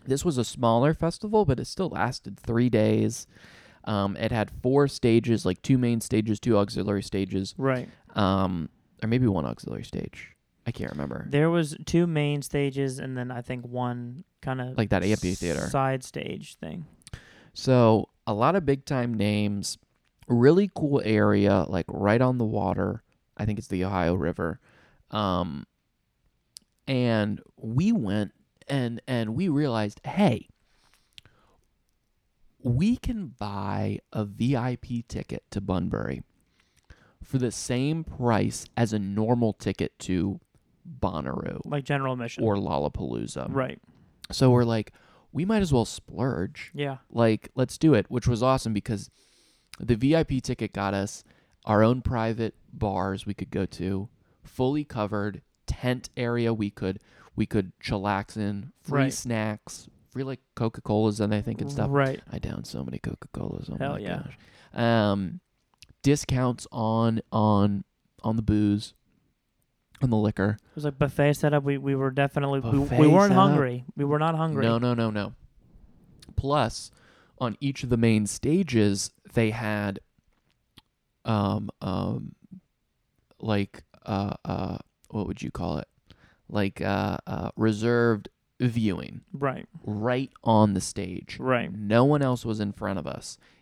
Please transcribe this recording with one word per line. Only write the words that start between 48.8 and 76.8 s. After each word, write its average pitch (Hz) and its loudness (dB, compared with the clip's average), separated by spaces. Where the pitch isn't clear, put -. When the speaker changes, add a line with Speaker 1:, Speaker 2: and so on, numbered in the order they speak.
Speaker 1:
the 117 2
V 135 4
I 160 4
P 131 -2
ticket 120 -4
got 101 -2
us 98 -4
our 107 6
own 123 4
private 113 -2
bars 98 -2
we 101 -6
could - -10
go 98 -2
to, 95 -6
fully 143 -2
covered, 104 -6
tent - -4
area 120 0
we 107 -2
could, 95 -6
we 110 0
could 98 -4
chillax 101 -4
in, 101 -6
free 143 0
Speaker 2:
Right. 135 -2
Speaker 1:
snacks, 107 -6
free, 131 -6
like, 131 -10
Coca-Colas 107 0
and 104 0
I 104 0
think 110 -6
and 139 -6
stuff. 139 -2
Speaker 2:
Right. 139 0
Speaker 1:
I - -8
downed - -10
so 64 -8
many 62 -8
Coca-Colas. - -8
Oh - -8
Speaker 2:
Hell 143 -4
Speaker 1:
my - -6
Speaker 2:
yeah. 90 -6
Speaker 1:
gosh. - -6
Um, 110 2
discounts 127 0
on, 113 2
on, 104 4
on 113 -2
the 113 -2
booze, 104 2
on 127 4
the 110 2
liquor. 107 0
Speaker 2:
It - -18
was 147 -6
a 147 -2
buffet 143 2
setup. 147 2
We, 139 -2
we 139 -2
were 135 0
definitely, 139 0
we, 123 -4
we 139 4
Speaker 1:
Buffet 139 6
Speaker 2:
weren't 190 8
Speaker 1:
setup? 190 8
Speaker 2:
hungry. 127 0
We 143 0
were 147 2
not 160 0
hungry. 156 0
Speaker 1:
No, 117 4
no, 123 2
no, 117 0
no. 104 -4
Plus, 139 -2